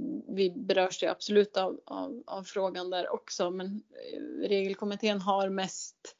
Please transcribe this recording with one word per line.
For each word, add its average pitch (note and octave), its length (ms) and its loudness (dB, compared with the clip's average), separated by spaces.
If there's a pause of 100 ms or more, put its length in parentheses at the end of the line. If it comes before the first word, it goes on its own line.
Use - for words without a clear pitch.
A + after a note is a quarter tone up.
(280)
vi F#3+ 280 4
berörs F#3+ 460 2
ju F3+ 40 2
absolut G#3 500 4
av, F#3+ 300 0
av, F#3+ 400 -6
av F#3+ 160 -6
frågan F#3 480 -2
där F3+ 240 -2
också, - 360 -2
men, F#3 160 -4
eh, F#3+ 800 -6
regelkommittén G3+ 720 0
har G3 280 4
mest, - 720 -6